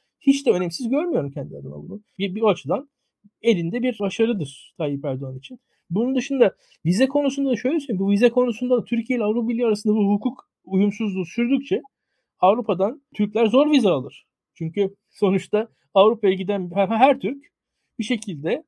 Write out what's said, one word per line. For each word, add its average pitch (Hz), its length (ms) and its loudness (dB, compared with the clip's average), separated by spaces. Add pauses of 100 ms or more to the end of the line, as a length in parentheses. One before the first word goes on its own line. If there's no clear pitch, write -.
(200)
Hiç 277 260 2
de 262 40 6
önemsiz 185 380 -2
görmüyorum 262 420 -2
kendi 143 260 -10
adıma 139 200 -14
bunu. 151 260 -14 (160)
Bir, 190 160 -4
bir 214 80 -4
açıdan 202 460 -2 (540)
elinde 202 400 0
bir 247 180 -2
başarıdır 202 800 -4
Tayyip 147 260 -4
Erdoğan 131 340 -8
için. 233 220 -18 (300)
Bunun 240 240 0
dışında 254 420 2 (300)
vize 196 220 4
konusunda 277 420 0
da 240 60 2
şöyle 285 240 -2
söyleyeyim. 220 200 -4
Bu 196 100 0
vize 208 200 4
konusunda 247 460 0
da 233 80 -2
Türkiye 233 320 -2
ile 226 80 -2
Avrupa 226 240 -2
Birliği 240 180 -2
arasında 214 280 0
bu 202 200 2
hukuk - 360 -6 (140)
uyumsuzluğu 196 600 -2
sürdükçe 240 580 -2 (580)
Avrupa'dan 202 600 0 (120)
Türkler 214 320 0
zor 269 240 4
vize 254 180 4
alır. 131 380 -2 (280)
Çünkü 190 400 -4 (160)
sonuçta 202 580 0 (260)
Avrupa'ya 208 400 4
giden 185 400 -4
her, 196 140 2
her 226 320 2
Türk 277 240 -6 (540)
bir 214 60 -6
şekilde 202 640 -4